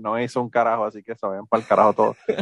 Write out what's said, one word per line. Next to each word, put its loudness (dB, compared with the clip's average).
no -2
hizo -4
un -8
carajo, 0
así -10
que -12
se -8
vayan -8
pa'l 0
carajo 6
todos. 0